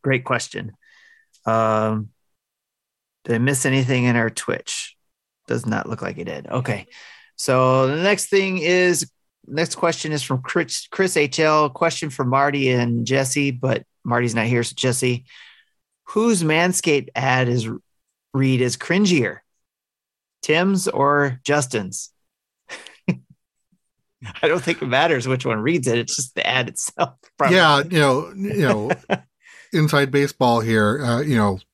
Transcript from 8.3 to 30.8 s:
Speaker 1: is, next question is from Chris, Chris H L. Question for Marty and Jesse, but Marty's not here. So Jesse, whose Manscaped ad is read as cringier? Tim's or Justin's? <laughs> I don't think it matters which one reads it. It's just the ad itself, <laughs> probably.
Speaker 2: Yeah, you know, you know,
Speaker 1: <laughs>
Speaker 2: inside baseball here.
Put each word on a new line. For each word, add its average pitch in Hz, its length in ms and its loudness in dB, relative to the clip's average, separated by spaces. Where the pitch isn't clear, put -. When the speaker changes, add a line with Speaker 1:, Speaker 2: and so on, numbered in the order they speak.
Speaker 1:
is, 175 520 2
next 156 280 -4
question - 360 -2
is 143 120 -4
from 127 180 -2
Chris, - 500 -4
Chris 185 260 0
H 147 220 0
L. 151 300 4
Question 160 400 -2
for 131 160 -6
Marty 139 460 2
and 120 340 0
Jesse, 135 460 0
but 127 320 -2
Marty's 120 320 0
not 113 120 0
here. 120 160 0
So - 120 -8
Jesse, 123 500 -2
whose 214 380 0
Manscaped 160 720 2
ad 127 320 2
is 120 200 0
read 131 280 2
as 123 160 0
cringier? 175 640 0
Tim's 185 460 2
or 139 560 2
Justin's? 123 680 -2
<laughs> - 400 -12
I - 1400 -10
don't 165 160 0
think 165 180 -2
it 151 60 -6
matters 131 400 2
which 127 180 -2
one 113 140 0
reads 135 280 0
it. 117 120 2
It's - 160 -6
just 131 200 -8
the - 100 -4
ad 123 240 0
itself, - 460 -6
<laughs> - 120 -20
probably. 156 200 4
Speaker 2:
Yeah, 147 260 6
you 165 160 0
know, 143 360 2
you 196 260 -4
know, 120 300 2
Speaker 1:
<laughs> - 120 -2
Speaker 2:
inside 151 380 2
baseball 135 480 2
here. 113 440 2